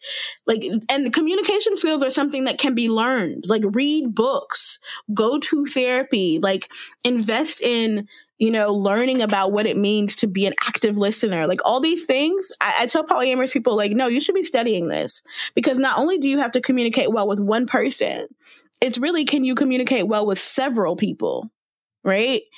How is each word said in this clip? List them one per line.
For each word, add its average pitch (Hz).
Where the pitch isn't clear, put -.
like, 226
and 262
communication 392
skills 311
are 262
something 269
that 240
can 269
be 233
learned. 220
Like, 214
read 262
books, -
go 226
to 285
therapy, 247
like, 196
invest 240
in, 220
you 220
know, 208
learning 220
about 196
what 208
it 180
means 202
to 226
be 190
an 185
active 214
listener. 196
Like, -
all 233
these 330
things, 320
I, -
I 247
tell 311
polyamorous 254
people, 233
like, 208
"No, 254
you 247
should 349
be 381
studying 226
this," -
because 254
not 262
only 339
do 277
you 277
have 254
to 254
communicate 233
well 214
with 208
one 214
person, -
it's 247
really, 302
can 285
you 254
communicate 254
well 214
with 196
several 226
people, 87
right? 214